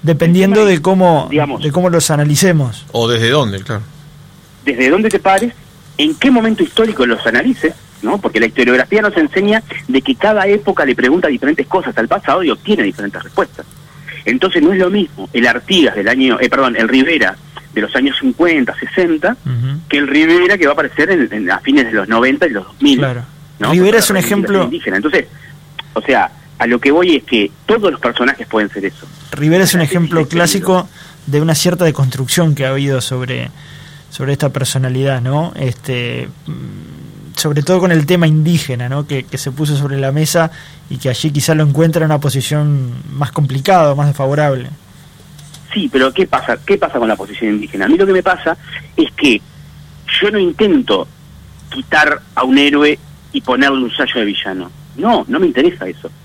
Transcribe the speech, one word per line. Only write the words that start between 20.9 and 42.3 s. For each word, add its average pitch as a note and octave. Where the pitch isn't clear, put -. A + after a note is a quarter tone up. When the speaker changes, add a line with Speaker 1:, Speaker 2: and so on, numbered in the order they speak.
Speaker 2:
en, D#3
en, G2
a F#2
fines C3+
de A2+
los G2+
noventa C3
y C#3
los G2
dos -
mil, C#3
Speaker 1:
Claro. B2
Speaker 2:
¿no? A2
Speaker 1:
Rivera F#3
Speaker 2:
Con -
Speaker 1:
es G#3+
un G3+
Speaker 2:
la F#3
reivindicación G3+
Speaker 1:
ejemplo G3
Speaker 2:
indígena. F#3+
Entonces, F#3
o A2
sea, A2+
a A#2
lo A#2+
que C#3
voy E3+
es B2+
que G#2+
todos G#3
los -
personajes A3+
pueden G#2+
ser G2
eso. -
Speaker 1:
Rivera D#3+
es -
un F3+
Speaker 2:
La D#3+
tesis F3
Speaker 1:
ejemplo E3
Speaker 2:
de D#3
este E3
Speaker 1:
clásico F#3
Speaker 2:
libro. F3+
Speaker 1:
de D3
una D#3+
cierta F3
deconstrucción C#3+
que C3+
ha C3
habido C#3
sobre, B2
sobre C3+
esta C#3
personalidad, C3
¿no? C#3+
Este, B2
mm, -
sobre D3
todo F3+
con F3+
el D#3
tema F3
indígena, D3+
¿no? C#3+
Que, C3+
que -
se C#3
puso D3
sobre C#3
la C3+
mesa D#3
y C3
que C3
allí D3
quizá D3
lo D#3
encuentra D#3+
en D#3
una D3+
posición C#3+